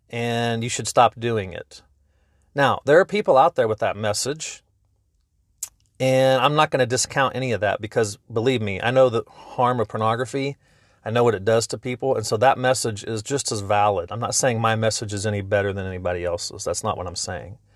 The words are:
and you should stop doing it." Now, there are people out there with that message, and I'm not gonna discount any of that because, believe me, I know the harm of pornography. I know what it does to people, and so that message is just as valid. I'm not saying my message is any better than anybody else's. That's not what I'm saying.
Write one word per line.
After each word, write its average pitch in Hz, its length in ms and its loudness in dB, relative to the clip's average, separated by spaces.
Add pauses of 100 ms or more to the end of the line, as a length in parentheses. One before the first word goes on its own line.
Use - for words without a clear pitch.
(100)
and 117 540 -2
you 120 40 -4
should 113 200 -6
stop 117 280 4
doing 110 360 -2
it." - 300 -16 (720)
Now, 135 320 2
there 147 140 6
are 190 60 6
people 185 340 2
out 131 160 4
there 117 140 2
with 107 100 -2
that 98 180 -2
message, 110 680 -4 (1400)
and 131 420 4
I'm 147 140 2
not 151 140 4
gonna 131 140 2
discount 123 520 0
any 127 160 -2
of 95 80 -2
that 101 200 0
because, 107 360 -2 (160)
believe 117 280 0
me, 98 200 -4
I 117 100 0
know 131 180 6
the 113 200 0
harm 123 500 -2
of 110 80 0
pornography. 120 720 -2 (480)
I 110 60 -6
know 120 140 2
what 113 100 4
it 95 100 -6
does 113 220 4
to 127 120 -8
people, 131 360 -4
and 107 100 -2
so 117 120 -2
that 127 200 4
message 123 460 -2
is 110 220 -8
just - 260 -4
as 113 80 -2
valid. 101 540 0
I'm 113 80 -6
not 120 160 -4
saying 117 240 0
my 113 160 2
message 110 360 -2
is 104 140 -4
any 104 140 -2
better 101 320 -2
than 98 120 -6
anybody 90 400 -6
else's. - 380 -6
That's - 220 -6
not 104 120 -4
what 92 120 -8
I'm 87 80 -12
saying. 95 420 -10 (180)